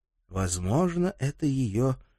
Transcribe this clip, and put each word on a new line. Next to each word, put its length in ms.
Возможно, 920
это 260
её 500